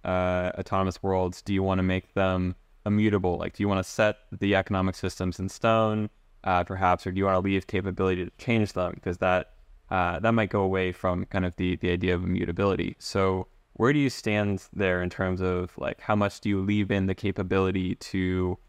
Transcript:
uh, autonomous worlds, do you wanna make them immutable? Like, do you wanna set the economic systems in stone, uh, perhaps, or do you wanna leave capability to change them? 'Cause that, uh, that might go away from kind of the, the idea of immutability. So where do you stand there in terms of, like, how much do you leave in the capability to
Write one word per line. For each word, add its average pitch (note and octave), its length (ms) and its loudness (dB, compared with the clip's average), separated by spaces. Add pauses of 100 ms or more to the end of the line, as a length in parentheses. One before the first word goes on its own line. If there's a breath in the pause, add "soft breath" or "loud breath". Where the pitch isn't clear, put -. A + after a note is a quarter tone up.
uh, F2+ 560 0
autonomous F#2+ 420 -2
worlds, F#2 400 0
do G2+ 140 -2
you F#2+ 80 2
wanna F#2+ 180 2
make F#2 320 -2
them F#2 400 0 (320)
immutable? G#2 540 2
Like, - 160 -8
do G2+ 80 -2
you G2+ 40 2
wanna F#2+ 160 2
set G#2+ 340 0 (140)
the G2 220 0
economic F#2+ 400 2
systems F#2 460 -4
in F#2 100 -6
stone, A2 640 2 (320)
uh, F2+ 200 2
perhaps, F#2 440 0
or F#2 40 -4
do F#2 60 -4
you G2 80 2
wanna F#2+ 140 4
leave G2 260 0
capability F#2 600 -2
to - 120 -12
change A2+ 360 0
them? F2+ 280 -4
'Cause F2 160 -4
that, F#2 380 0 (340)
uh, F2 300 0
that A2+ 140 2
might A2 180 2
go G2+ 100 2
away F#2+ 300 0
from F2+ 340 -2
kind F#2 200 -2
of F2+ 100 -4
the, F2+ 220 0
the F2+ 120 -2
idea F2+ 240 0
of F2+ 100 -2
immutability. F#2 760 0
So F#2+ 480 0 (260)
where A#2 180 2
do D3 80 2
you C#3 100 2
stand G#2 600 -2
there F#2 300 0
in F2+ 80 -2
terms F#2 320 -2
of, F2+ 360 -2
like, - 220 -6
how A2 160 -2
much G2+ 240 0
do - 80 -4
you G2+ 140 2
leave G2+ 300 0
in G2 160 2
the F#2+ 80 0
capability F#2+ 800 0
to F#2 640 -2 (120)